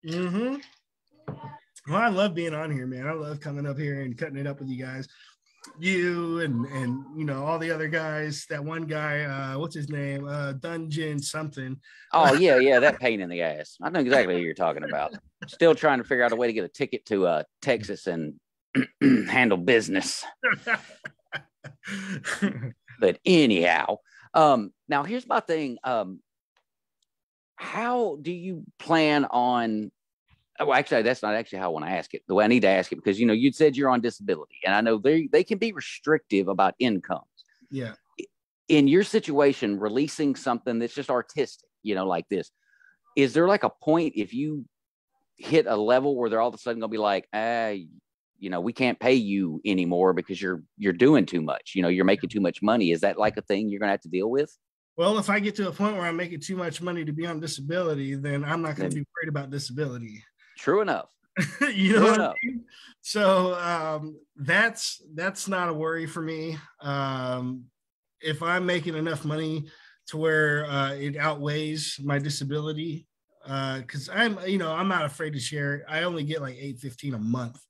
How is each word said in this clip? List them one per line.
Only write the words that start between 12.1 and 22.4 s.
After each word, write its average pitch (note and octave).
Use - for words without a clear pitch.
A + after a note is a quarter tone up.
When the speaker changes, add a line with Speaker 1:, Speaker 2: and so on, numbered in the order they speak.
Speaker 2:
Oh, D3
yeah, D3+
yeah, C3
that C#3
pain A#2
in F2+
the F2
ass. D2+
I -
know F3
exactly B2
who F2
you're E2
talking D2+
about. D2
Still E3
trying C#3+
to A#2
figure B2
out A#2+
a A2+
way B2
to A#2
get G#2+
a F2
ticket -
to, F#2+
uh, D#2+
Texas G#2
and D#2+
<clears throat> B2+
handle A#2+
business. F#2+
Speaker 1:
<laughs> -